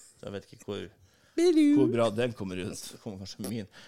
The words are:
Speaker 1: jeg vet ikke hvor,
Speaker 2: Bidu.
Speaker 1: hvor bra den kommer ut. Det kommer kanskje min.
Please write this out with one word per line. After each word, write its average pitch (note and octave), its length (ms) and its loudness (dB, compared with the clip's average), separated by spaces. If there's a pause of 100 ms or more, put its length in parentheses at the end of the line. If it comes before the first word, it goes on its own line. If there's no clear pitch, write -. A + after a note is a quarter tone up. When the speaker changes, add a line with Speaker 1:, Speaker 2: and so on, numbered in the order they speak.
(220)
Speaker 1:
jeg G#2 100 -10
vet G2 220 -12
ikke - 120 -20
hvor, G2 180 -8 (540)
Speaker 2:
Bidu. D#4 420 6
Speaker 1:
hvor - 120 6
bra A#2 200 2
den A#2 220 -2
kommer F#2+ 280 -8
ut. G#2+ 160 -6
Det - 240 -16
kommer G2+ 160 -10
kanskje G2 320 -12
min. G#2+ 180 -8 (200)